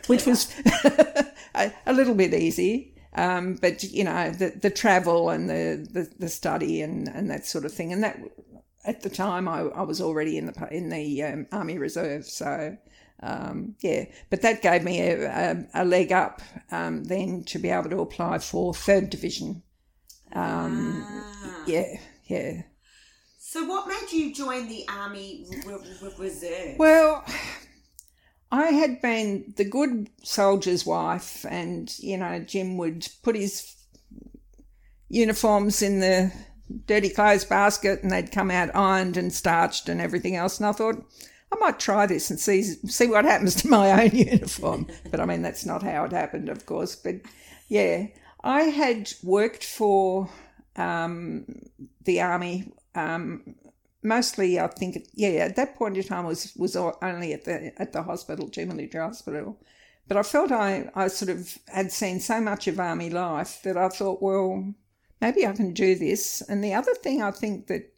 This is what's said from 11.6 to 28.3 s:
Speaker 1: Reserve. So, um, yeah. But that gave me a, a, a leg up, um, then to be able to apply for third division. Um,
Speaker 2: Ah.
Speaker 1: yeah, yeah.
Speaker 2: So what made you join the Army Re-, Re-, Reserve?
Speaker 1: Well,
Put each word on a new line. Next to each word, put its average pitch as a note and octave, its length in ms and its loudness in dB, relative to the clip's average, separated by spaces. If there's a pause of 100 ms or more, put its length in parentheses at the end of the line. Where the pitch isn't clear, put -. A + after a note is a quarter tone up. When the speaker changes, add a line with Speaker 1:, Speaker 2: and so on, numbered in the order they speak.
Speaker 1:
Reserve. D#3 480 -4
So, - 500 -6 (460)
um, - 580 -8
yeah. - 260 -2 (240)
But - 120 0
that A3 200 4
gave F3 200 4
me F3 180 -2
a, D3+ 300 0
a, E3+ 340 -2 (100)
a F3 100 2
leg F3+ 280 4
up, - 300 0 (300)
um, E3+ 320 -4
then F3+ 400 -4
to - 160 -8
be F3 100 -2
able F3 200 0
to F3+ 100 -2
apply E3+ 400 -4
for F3 340 -2
third G3 360 4
division. - 520 -8 (680)
Um, E2 760 -4
Speaker 2:
Ah. - 600 -14
Speaker 1:
yeah, E3+ 260 0 (300)
yeah. E3+ 380 -6 (760)
Speaker 2:
So - 280 -8
what F#4+ 200 -4
made G4+ 240 -8
you D#4 240 0
join B3+ 340 -6
the A3 220 -10
Army G3+ 560 -12 (180)
Re-, G3 120 -12 (260)
Re-, G3 160 -12
Reserve? F3 580 -8
Speaker 1:
Well, D#4 480 6 (1300)